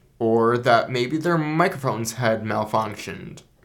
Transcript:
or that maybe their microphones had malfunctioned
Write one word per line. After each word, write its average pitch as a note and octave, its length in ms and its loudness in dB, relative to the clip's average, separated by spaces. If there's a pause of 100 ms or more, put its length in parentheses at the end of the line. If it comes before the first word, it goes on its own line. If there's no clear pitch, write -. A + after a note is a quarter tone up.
(200)
or A2+ 380 4
that A#2+ 340 2
maybe B2 260 -2
their E3 200 0
microphones D3+ 760 -2
had A2+ 300 0
malfunctioned G#2+ 1000 -4 (220)